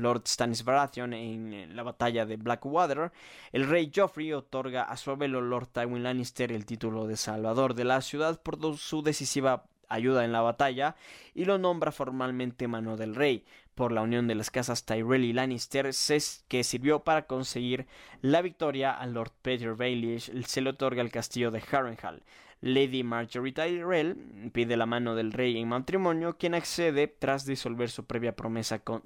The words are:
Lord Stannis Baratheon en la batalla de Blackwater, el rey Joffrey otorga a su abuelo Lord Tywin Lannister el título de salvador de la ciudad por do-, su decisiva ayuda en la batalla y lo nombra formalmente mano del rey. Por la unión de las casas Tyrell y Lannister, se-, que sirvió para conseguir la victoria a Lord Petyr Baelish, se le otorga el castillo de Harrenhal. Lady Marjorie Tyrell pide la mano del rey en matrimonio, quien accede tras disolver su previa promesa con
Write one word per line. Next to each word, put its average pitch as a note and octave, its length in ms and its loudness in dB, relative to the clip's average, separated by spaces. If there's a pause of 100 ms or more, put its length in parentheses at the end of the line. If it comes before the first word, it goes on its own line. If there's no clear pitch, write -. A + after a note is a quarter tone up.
Lord A#2+ 260 2
Stannis A#2 360 0
Baratheon B2 500 2
en A2 600 -8
la A#2+ 80 -8
batalla A#2 420 0
de G#2+ 120 -6
Blackwater, C#3 760 0 (400)
el C3+ 160 2
rey D#3+ 260 4
Joffrey D#3 380 0
otorga B2+ 520 -4
a A#2 120 -6
su C#3 160 -6
abuelo C#3 300 0
Lord B2 260 -2
Tywin A#2+ 360 -2
Lannister B2 500 -2
el G#2+ 120 -4
título A2 400 -4
de A2 120 -4
salvador A2+ 560 0
de A#2+ 100 -2
la C3 160 4
ciudad D#3 420 -2
por D#3+ 160 -6
do-, D3+ 200 -2
su D#3 260 -4
decisiva C3+ 600 0 (260)
ayuda A#2+ 320 4
en A#2 80 2
la A#2 100 2
batalla C3 540 2 (380)
y F3+ 120 -2
lo G3 120 4
nombra F3 340 2
formalmente B2+ 760 -2
mano A2+ 280 -2
del A2 200 -4
rey. C3 280 2 (300)
Por A#2+ 180 0
la A2 120 2
unión A#2+ 240 2
de A2+ 80 2
las G#2+ 160 -2
casas B2 340 -2
Tyrell A#2 380 2
y A#2 100 2
Lannister, C3 640 0
se-, - 520 0
que B2 160 0
sirvió C#3 400 2
para D#3 220 2
conseguir B2+ 600 -4 (340)
la D3+ 220 6
victoria C3+ 480 0
a B2+ 160 -4
Lord A#2 240 -4 (100)
Petyr A#2+ 320 -2
Baelish, A#2 580 -2 (140)
se - 160 -2
le C3 80 0
otorga B2+ 320 0
el A#2+ 80 0
castillo A#2+ 400 -2
de A2 220 -4
Harrenhal. A#2 500 -2 (400)
Lady C3 420 4
Marjorie A#2+ 500 -4
Tyrell E3 960 -2
pide A#2+ 240 2
la A#2 100 4
mano A#2 300 0
del A2+ 160 0
rey B2 260 2
en A#2 120 -2
matrimonio, E3 680 0
quien F3 180 0
accede D#3+ 520 2
tras C3+ 380 -2
disolver A#2+ 440 -2
su - 160 -10
previa A#2 300 -2
promesa A2+ 440 -4
con A2+ 260 -6